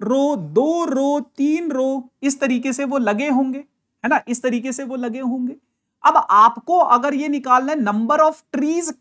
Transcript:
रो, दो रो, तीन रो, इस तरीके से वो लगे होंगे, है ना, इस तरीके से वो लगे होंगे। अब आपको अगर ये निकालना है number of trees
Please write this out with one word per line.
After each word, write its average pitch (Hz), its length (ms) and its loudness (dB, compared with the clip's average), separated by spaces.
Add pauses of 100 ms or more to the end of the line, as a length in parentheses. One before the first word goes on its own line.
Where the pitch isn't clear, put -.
रो, 269 340 2
दो 247 500 0
रो, 277 340 0 (180)
तीन 311 340 0
रो, 262 380 -2 (140)
इस 277 160 -2
तरीके 254 340 -2
से 277 120 -6
वो 277 140 -2
लगे 226 300 -2
होंगे, 262 300 0 (440)
है 233 60 -2
ना, 302 180 0
इस 240 160 -4
तरीके 247 300 -2
से 269 100 -8
वो 262 140 -8
लगे 240 220 -6
होंगे। 254 360 -6 (480)
अब 311 160 4
आपको - 580 4
अगर 269 360 2
ये 285 160 -4
निकालना 262 420 0
है 311 80 -2
number 226 400 0
of 311 220 2 (120)
trees 311 480 -2